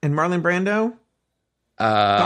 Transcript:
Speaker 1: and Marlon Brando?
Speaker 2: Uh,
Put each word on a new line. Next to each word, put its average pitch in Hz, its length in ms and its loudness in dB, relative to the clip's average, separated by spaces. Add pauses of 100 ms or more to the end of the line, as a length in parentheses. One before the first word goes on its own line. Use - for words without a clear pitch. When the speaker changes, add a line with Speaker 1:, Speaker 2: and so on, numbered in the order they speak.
Speaker 1:
and 147 100 -2
Marlon 170 280 -2
Brando? 202 560 -2 (800)
Speaker 2:
Uh, 104 480 2